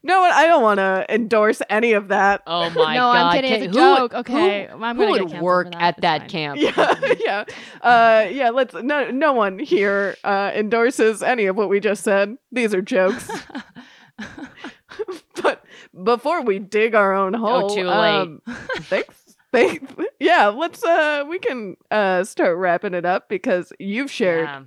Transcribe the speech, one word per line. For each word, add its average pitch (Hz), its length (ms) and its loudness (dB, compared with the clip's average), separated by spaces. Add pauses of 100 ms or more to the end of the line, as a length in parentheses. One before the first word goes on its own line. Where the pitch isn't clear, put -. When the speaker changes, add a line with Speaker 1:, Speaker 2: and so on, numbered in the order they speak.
Speaker 1:
No, 359 200 2
I 320 260 4
don't 320 160 4
wanna 190 440 0
endorse 220 640 0
any 220 220 2
of 202 160 0
that. 196 380 2
Speaker 2:
Oh 170 240 -2
my 160 260 0
Speaker 3:
No, - 120 2
I'm 240 180 4
Speaker 2:
God. 175 80 2
Speaker 3:
kidding. 262 180 0
Speaker 2:
Can, 214 100 -2
Speaker 3:
It's 180 140 -4
a 285 40 4
Speaker 2:
who, 381 180 6
Speaker 3:
joke. 240 160 -2
Okay. 277 540 -2
Speaker 2:
who, 196 140 -14
Speaker 3:
I'm 240 140 -4
Speaker 2:
who 320 60 0
Speaker 3:
gonna 359 100 2
get - 0 -
Speaker 2:
would - 80 2 (100)
Speaker 3:
canceled 170 120 -8
Speaker 2:
work 180 260 2
Speaker 3:
for - 40 -16
that. 170 100 -6
Speaker 2:
at 170 120 2
Speaker 3:
It's - 60 -14
Speaker 2:
that 160 220 2
Speaker 3:
fine. 127 60 -18
Speaker 2:
camp? 156 320 -6
Speaker 1:
<laughs> - 0 -
Yeah, - 540 0 (100)
yeah. 208 200 -2 (440)
Uh, 226 420 6
yeah, 254 200 0
let's, 254 240 -2
no, 269 380 -4
no 285 200 0
one 202 280 0
here, 202 640 0
uh, 196 300 0
endorses 220 680 0
any 233 240 0
of 190 80 0
what 220 140 -2
we 202 100 2
just 202 240 -2
said. 208 340 0 (140)
These 226 240 0
are 185 80 -2
jokes. 208 480 -2 (880)
Speaker 3:
<laughs> - 320 -16 (920)
Speaker 1:
But - 220 -2 (400)
before 277 380 0
we 202 160 -2
dig 214 360 -2
our 196 200 4
own 196 200 0
Speaker 2:
Oh, 240 40 -4
Speaker 1:
hole, 214 320 0
Speaker 2:
too 202 140 -4
late. 202 360 2
Speaker 1:
um, 170 220 -8 (400)
thanks, - 540 -8 (160)
thanks, 302 400 0 (260)
yeah, 302 300 4
let's, 320 360 -6
uh, 302 440 0
we 349 100 -8
can, 240 380 -8 (140)
uh, 190 340 0
start 202 340 0
wrapping 180 360 0
it 175 120 -4
up 185 220 -2
because 185 500 -4
you've 226 320 -6
shared 165 380 -2
Speaker 2:
Yeah. 139 180 -14